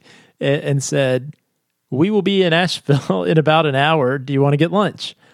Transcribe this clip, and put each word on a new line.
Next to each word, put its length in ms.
and, 240
and 200
said, 500
"We 200
will 120
be 220
in 100
Asheville 680
<laughs> 60
in 80
about 280
an 100
hour. 420
Do 140
you 100
wanna 140
get 160
lunch?" 460